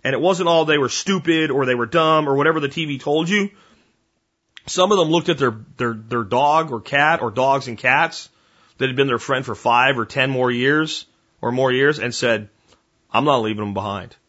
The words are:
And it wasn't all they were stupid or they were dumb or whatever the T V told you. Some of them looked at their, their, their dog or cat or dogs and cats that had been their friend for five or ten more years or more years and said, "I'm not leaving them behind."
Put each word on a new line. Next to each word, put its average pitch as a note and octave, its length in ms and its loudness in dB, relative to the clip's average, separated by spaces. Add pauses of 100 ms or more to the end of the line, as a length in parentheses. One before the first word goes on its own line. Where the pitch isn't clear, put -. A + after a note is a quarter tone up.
And C3+ 100 -2
it C3 80 -2
wasn't F3 280 2
all E3 160 4
they D3+ 140 6
were C3 100 0
stupid D#3+ 640 0
or C3+ 140 0
they B2 100 2
were A#2 100 -2
dumb D#3 420 2
or C#3 60 2
whatever D#3 240 2
the C#3+ 100 -2
T D#3+ 160 -6
V C#3+ 140 -6
told D#3+ 300 0
you. G3+ 220 0 (1160)
Some F#3 240 0
of G3+ 80 4
them D#3+ 100 2
looked E3 200 0
at D#3 100 0
their, B2 180 0 (200)
their, A#2+ 160 -2
their A2+ 320 -6
dog C#3+ 480 0
or A2 80 -8
cat D3+ 420 0
or A#2 80 -4
dogs C3 380 0
and A2 100 -10
cats C#3+ 500 0 (500)
that C3+ 100 -2
had B2+ 80 -4
been C#3 100 2
their A#2+ 140 -2
friend C3 260 -4
for A2+ 80 -6
five B2 460 2
or A2 40 -2
ten C3 260 -2
more B2+ 200 0
years C#3+ 560 -2 (340)
or A#2+ 120 -4
more C3 200 0
years C#3 280 2
and A#2+ 120 -6
said, A2 360 -2 (640)
"I'm A#2+ 120 0
not C#3 180 2
leaving G#2+ 200 -4
them G2+ 100 -6
behind." G2 440 -8 (120)